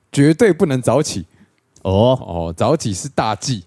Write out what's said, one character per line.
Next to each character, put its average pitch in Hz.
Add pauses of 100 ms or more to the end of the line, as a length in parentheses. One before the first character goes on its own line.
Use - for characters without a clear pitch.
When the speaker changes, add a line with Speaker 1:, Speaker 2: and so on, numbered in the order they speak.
(100)
Speaker 1:
绝 143
对 208
不 165
能 131
早 117
起。 98 (580)
Speaker 2:
哦。 110
Speaker 1:
哦， 85
早 117
起 120
是 95
大 110
忌。 107